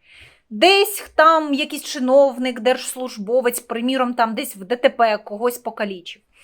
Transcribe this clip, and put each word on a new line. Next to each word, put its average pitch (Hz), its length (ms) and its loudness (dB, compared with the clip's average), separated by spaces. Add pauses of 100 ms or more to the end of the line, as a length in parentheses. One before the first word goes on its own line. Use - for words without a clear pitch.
(500)
Десь 392 640 2
там 311 380 4
якийсь 294 300 -4
чиновник, 254 760 2
держслужбовець, 247 1000 -2
приміром, 247 540 -2
там 226 220 0
десь 269 200 -8
в 190 80 -18
Д 214 120 -4
Т 262 140 4
П 226 280 2
когось 233 400 -6
покалічив. 202 640 -10 (220)